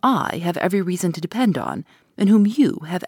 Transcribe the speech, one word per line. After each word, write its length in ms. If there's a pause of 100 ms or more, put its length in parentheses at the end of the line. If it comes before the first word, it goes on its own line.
I 360
have 200
every 240
reason 320
to 80
depend 360
on, 260 (340)
and 120
whom 160
you 400
have 220